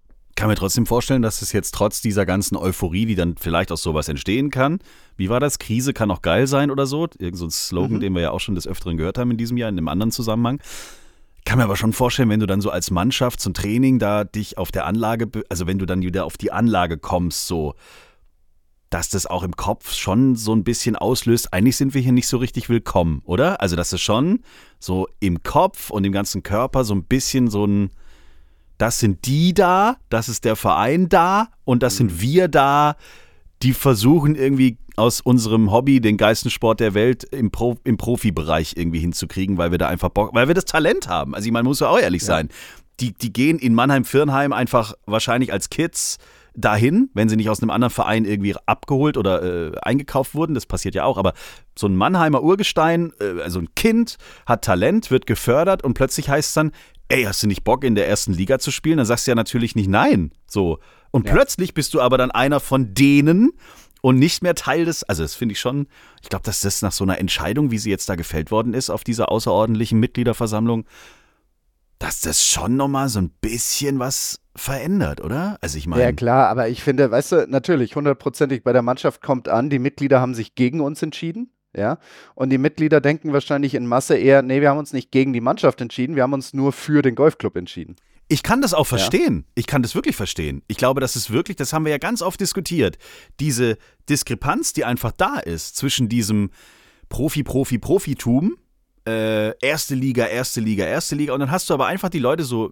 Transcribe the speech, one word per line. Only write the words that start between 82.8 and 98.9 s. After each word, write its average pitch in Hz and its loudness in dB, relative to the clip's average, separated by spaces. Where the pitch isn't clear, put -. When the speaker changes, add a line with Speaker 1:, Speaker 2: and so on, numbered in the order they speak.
Speaker 2:
denken 151 0
wahrscheinlich 143 0
in 123 -2
Masse 131 2
eher, 135 6
„Nee, 131 0
wir 147 6
haben 143 0
uns 147 -8
nicht 127 -6
gegen 135 4
die 117 0
Mannschaft 131 2
entschieden, 127 -4
wir 135 2
haben 131 0
uns 135 -6
nur 139 0
für 147 2
den 127 4
Golfclub 131 2
entschieden.“ 90 -10
Speaker 1:
Ich 143 0
kann 262 2
das 196 0
auch 156 2
Speaker 2:
Ja. 123 -2
Speaker 1:
verstehen. 104 0
Ich 120 -4
kann 135 0
das 113 -4
wirklich 165 -2
verstehen. 76 -6
Ich - -8
glaube, 135 2
das 127 -4
ist 113 -8
wirklich, 156 -2
das 139 -6
haben 160 -2
wir 151 0
ja 143 -2
ganz 208 -4
oft 180 -6
diskutiert, 165 -2
diese 123 0
Diskrepanz, 151 -2
die 135 -4
einfach 120 -2
da 233 -2
ist - -8
zwischen 131 -2
diesem 107 0
Profi, 135 -2
Profi, 127 -2
Profitum, 151 0